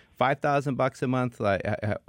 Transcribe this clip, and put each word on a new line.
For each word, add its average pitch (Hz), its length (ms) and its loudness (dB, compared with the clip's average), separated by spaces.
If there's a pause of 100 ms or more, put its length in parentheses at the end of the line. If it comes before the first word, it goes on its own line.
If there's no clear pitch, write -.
(180)
five 135 220 2
thousand 143 360 0
bucks 131 260 -2
a 139 60 0
month? 127 320 -2
Like, 98 260 2
h-, 104 180 0
h-, 107 140 -2 (120)